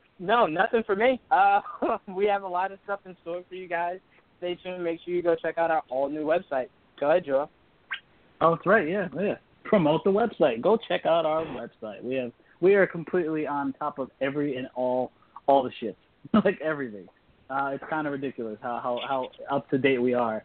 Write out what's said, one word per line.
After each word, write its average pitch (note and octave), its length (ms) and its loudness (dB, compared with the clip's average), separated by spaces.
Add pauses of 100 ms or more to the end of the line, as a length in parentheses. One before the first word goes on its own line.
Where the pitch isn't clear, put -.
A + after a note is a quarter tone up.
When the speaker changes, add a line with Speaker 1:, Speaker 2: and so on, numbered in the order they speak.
(200)
Speaker 1:
No, G#3 280 2
nothing G3 380 0
for G3+ 100 -2
me. A#3+ 240 2 (120)
Uh, G3+ 300 4 (240)
<laughs> A#3+ 220 -4
we G3 180 -2
have G3+ 180 0
a F#3+ 40 -10
lot F#3 240 -4
of G3 120 -16
stuff G3+ 220 -6
in F#3 160 -16
store F3 260 -10
for F#3 80 -16
you F#3 120 -12
guys. F3 320 -4 (400)
Stay F3+ 160 -4
tuned. F3+ 280 -10
Make E3 200 -4
sure F3 100 -6
you F3 80 0
go E3+ 140 4
check E3 220 -4
out E3 140 2
our D#3+ 180 0
all-new C#3 340 -2
website. D3+ 440 -2 (320)
Go C#3+ 100 2
ahead, F3 160 4
Joel. C#3 240 0 (920)
Speaker 2:
Oh, E3 140 6
that's - 100 -6
right. F3 220 4
Yeah, F#3 200 -2 (120)
yeah. F#3+ 160 -2 (280)
Promote D#3 400 4
the G3 80 4
website. E3+ 500 2
Go G3 160 4 (100)
check F3+ 180 -2
out D#3+ 200 4
our D#3+ 200 0
website. A#2 580 -12
We B2+ 120 -4
have, B2 160 -4 (300)
we F#3+ 140 8
are F#3 120 6
completely D#3+ 600 -2
on C#3 260 -2
top D3 260 -6
of C3 100 -6 (120)
every C#3 360 -2
and B2+ 180 -8
all, B2+ 360 -2 (360)
all C#3 160 6
the B2 160 -6
shit. G#2+ 180 -8 (360)
<laughs> - 0 -
Like, G3+ 280 2
everything. C3 460 -6 (420)
Uh, C#3 240 -4
it's - 160 -10
kinda D#3 200 -4
ridiculous B2+ 520 -8
how, A#2+ 220 -6
how, B2+ 460 -4 (200)
how C#3 60 -2
up C3+ 140 -4
to C#3+ 80 0
date C3+ 220 2
we B2 140 0
are A2+ 320 -2